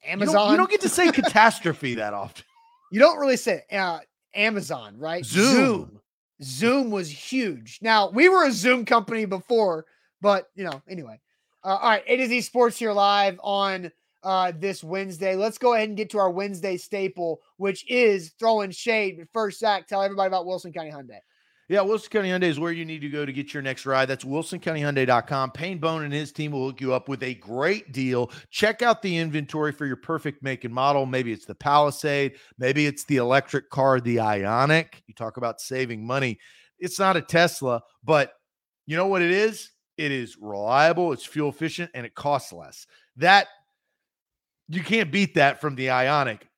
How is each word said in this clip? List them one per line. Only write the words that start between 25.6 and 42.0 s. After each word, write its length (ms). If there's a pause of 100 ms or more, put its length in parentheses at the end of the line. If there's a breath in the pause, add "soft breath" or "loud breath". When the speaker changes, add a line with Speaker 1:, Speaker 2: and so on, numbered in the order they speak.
Speaker 1:
Bone 240
and 100
his 180
team 200
will 160
hook 120
you 140
up 160
with 140
a 100
great 580
deal. 400 (200 loud breath)
Check 320
out 180
the 160
inventory 540
for 160
your 80
perfect 480
make 200
and 80
model. 360
Maybe 240
it's 140
the 100
Palisade. 800 (260 loud breath)
Maybe 260
it's 200
the 120
electric 540
car, 280
the 180
Ioniq. 760 (140)
You 80
talk 220
about 220
saving 460
money. 320 (400 soft breath)
It's 220
not 180
a 40
Tesla, 600 (220 soft breath)
but 300 (520)
you 100
know 120
what 160
it 80
is? 400 (260)
It 140
is 280
reliable, 760
it's 120
fuel 240
efficient, 460
and 100